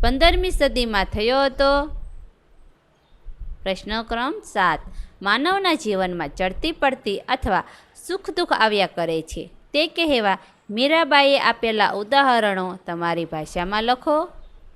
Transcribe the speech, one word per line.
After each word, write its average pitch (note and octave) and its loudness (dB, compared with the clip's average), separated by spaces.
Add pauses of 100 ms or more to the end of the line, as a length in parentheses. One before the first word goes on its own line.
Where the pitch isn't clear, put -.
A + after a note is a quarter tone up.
પંદરમી E4+ 4
સદીમાં A3+ 0
થયો A#3+ 0
હતો. C#4 2 (1800)
પ્રશ્ન G3+ -6
ક્રમ B3 -4
સાત, F3+ 0 (420)
માનવના E4 2
જીવનમાં F#3 -2
ચડતી F#3+ -2
પડતી C4 0
અથવા B3 0 (440)
સુખ F#4+ -6
દુઃખ - -2
આવ્યા G#3 2
કરે E3 -4
છે - -12 (240)
તે D#4 2
કહેવા B3+ 0 (320)
મીરાબાઈએ C#4 4
આપેલા A3 2
ઉદાહરણો G#3 2
તમારી E3+ -2
ભાષામાં F3 -4
લખો. D4 0 (460)